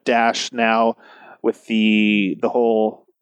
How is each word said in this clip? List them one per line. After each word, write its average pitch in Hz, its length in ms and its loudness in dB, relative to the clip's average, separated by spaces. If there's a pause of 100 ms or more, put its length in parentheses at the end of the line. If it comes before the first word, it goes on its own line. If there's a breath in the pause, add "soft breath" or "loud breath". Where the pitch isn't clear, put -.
dashed 117 480 -2
now 113 440 0 (460 loud breath)
with - 240 -4
the, 107 720 0
the 113 100 -2
whole 110 560 -2 (160)